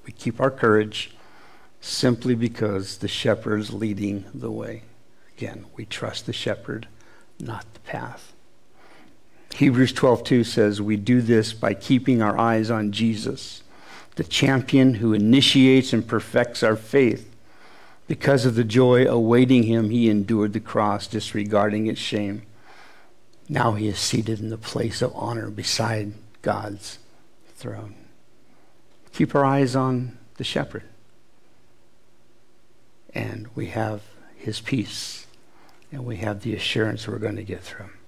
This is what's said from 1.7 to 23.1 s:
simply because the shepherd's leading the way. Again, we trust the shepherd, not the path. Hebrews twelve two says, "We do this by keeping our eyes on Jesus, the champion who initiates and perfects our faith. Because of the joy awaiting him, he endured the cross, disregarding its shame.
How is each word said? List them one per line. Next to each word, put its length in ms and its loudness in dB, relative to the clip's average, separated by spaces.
simply 540 0
because 640 -4
the 100 -6
shepherd's 640 -2
leading 520 -4
the 160 -10
way. 320 -12
Again, 300 -12
we 100 -12
trust 400 -8
the 60 -6
shepherd, 560 -6
not 260 -12
the 60 -20
path. 520 -12
Hebrews 380 4
twelve 320 4
two 180 4
says, 400 2
"We 140 0
do 240 2
this 320 2
by 220 -2
keeping 460 2
our 160 2
eyes 340 2
on 220 0
Jesus, 720 -4
the 80 -4
champion 720 4
who 200 2
initiates 760 6
and 140 0
perfects 580 0
our 120 4
faith. 540 2
Because 380 2
of 80 2
the 80 2
joy 420 6
awaiting 600 4
him, 260 2
he 180 2
endured 440 2
the 80 -4
cross, 480 -2
disregarding 800 -2
its 120 -6
shame. 420 -6